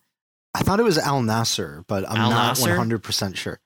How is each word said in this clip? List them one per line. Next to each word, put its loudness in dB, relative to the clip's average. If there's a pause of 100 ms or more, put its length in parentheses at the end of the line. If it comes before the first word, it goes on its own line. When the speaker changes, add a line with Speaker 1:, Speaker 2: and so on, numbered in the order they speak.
(560)
Speaker 1:
I -2
thought 2
it 4
was 4
Al 0
Nassr, -2
but -4
I'm -2
Speaker 2:
Al 2
Speaker 1:
not 2
Speaker 2:
Nassr? 0
Speaker 1:
one 2
hundred -2
percent -4
sure. -8